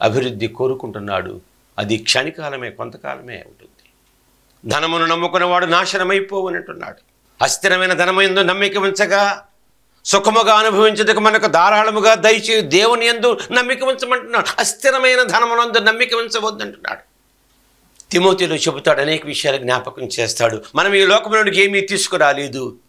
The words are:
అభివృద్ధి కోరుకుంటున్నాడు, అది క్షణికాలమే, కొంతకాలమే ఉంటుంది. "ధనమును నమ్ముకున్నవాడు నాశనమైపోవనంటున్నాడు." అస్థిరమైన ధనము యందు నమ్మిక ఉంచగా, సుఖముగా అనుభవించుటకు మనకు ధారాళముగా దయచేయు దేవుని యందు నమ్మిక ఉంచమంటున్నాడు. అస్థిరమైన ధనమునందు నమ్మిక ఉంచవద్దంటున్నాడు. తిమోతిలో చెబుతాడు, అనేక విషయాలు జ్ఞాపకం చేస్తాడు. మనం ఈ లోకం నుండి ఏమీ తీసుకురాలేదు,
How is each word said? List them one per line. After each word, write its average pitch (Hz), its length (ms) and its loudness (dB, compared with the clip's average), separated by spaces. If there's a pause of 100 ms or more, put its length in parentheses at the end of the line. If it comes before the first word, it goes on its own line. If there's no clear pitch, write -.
అభివృద్ధి 113 460 -2
కోరుకుంటున్నాడు, 101 920 -6 (380)
అది 104 200 -4
క్షణికాలమే, 131 720 -6
కొంతకాలమే 123 640 -14
ఉంటుంది. - 540 -20 (720)
"ధనమును 165 420 -2
నమ్ముకున్నవాడు 175 600 0
నాశనమైపోవనంటున్నాడు." 185 1300 -4 (480)
అస్థిరమైన 185 480 0
ధనము 180 300 2
యందు 190 180 2
నమ్మిక 196 360 0
ఉంచగా, 196 680 0 (580)
సుఖముగా 214 500 4
అనుభవించుటకు 214 640 4
మనకు 214 260 4
ధారాళముగా 208 680 4
దయచేయు 220 460 2
దేవుని 214 460 2
యందు 233 320 0 (140)
నమ్మిక 247 320 0
ఉంచమంటున్నాడు. 247 640 -2 (120)
అస్థిరమైన 254 640 2
ధనమునందు 233 560 0
నమ్మిక 226 360 0
ఉంచవద్దంటున్నాడు. 214 880 -6 (1080)
తిమోతిలో 180 460 2
చెబుతాడు, 143 440 0
అనేక 151 260 -2
విషయాలు 139 320 -2
జ్ఞాపకం 127 440 -4
చేస్తాడు. 113 600 -2 (120)
మనం 185 200 2
ఈ 196 120 4
లోకం 214 260 2
నుండి 202 280 2
ఏమీ 196 200 2
తీసుకురాలేదు, 143 960 -2 (120)